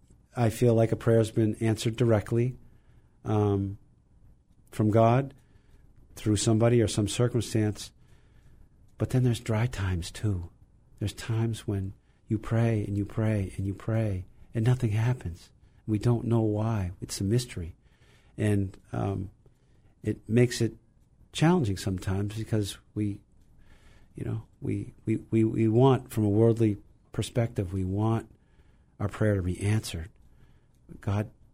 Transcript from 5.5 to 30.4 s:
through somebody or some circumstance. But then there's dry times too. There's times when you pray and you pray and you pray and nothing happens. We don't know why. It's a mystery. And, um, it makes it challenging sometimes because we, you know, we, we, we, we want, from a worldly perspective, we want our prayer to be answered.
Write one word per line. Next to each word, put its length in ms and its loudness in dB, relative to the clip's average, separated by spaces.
through 200 0
somebody 440 4
or 80 2
some 200 0
circumstance. 800 -2
But 120 -4
then 140 2
there's 160 0
dry 260 -2
times 440 -4
too. 400 -6
There's 160 -4
times 520 -4
when 280 -4
you 100 -2
pray 480 0
and 100 -4
you 80 -2
pray 520 -2
and 100 -4
you 80 -4
pray 520 -4
and 100 -2
nothing 260 2
happens. 600 -2
We 120 0
don't 280 0
know 140 2
why. 600 -2
It's 200 -10
a 40 0
mystery. 500 -2
And, 400 0
um, 380 -4
it 160 -4
makes 320 2
it 140 0
challenging 440 2
sometimes 600 -4
because 420 -4
we, 260 -4
you 100 -12
know, 180 -6
we, 340 -6
we, 140 0
we, 140 4
we 240 2
want, 420 4
from 140 0
a 40 2
worldly 500 4
perspective, 600 -4
we 120 -4
want 440 0
our 100 -4
prayer 280 0
to 60 -2
be 200 -4
answered. 480 -2